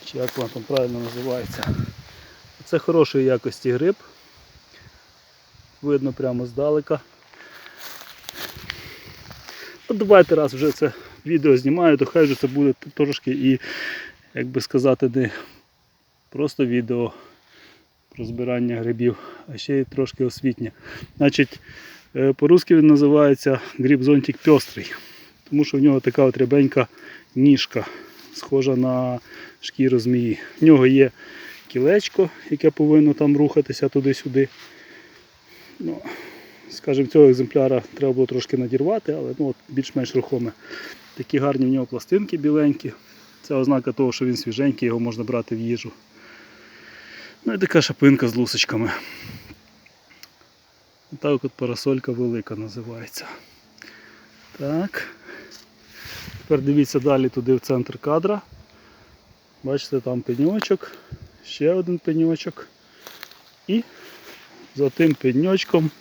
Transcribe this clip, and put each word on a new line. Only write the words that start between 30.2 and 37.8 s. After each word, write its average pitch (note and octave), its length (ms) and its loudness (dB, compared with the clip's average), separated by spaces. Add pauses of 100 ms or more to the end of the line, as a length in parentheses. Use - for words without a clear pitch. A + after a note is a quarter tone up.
В D#3+ 40 4
нього D3 220 8
є C3+ 240 6 (580)
кілечко, F3 600 0 (200)
яке D#3 200 2
повинно D3+ 440 4
там D3 220 2
рухатися C#3+ 520 0
туди-сюди. C3+ 600 0 (1300)
Ну, - 240 -10 (680)
скажімо, C3+ 380 -2
цього D3 200 10
екземпляра C3 540 2 (120)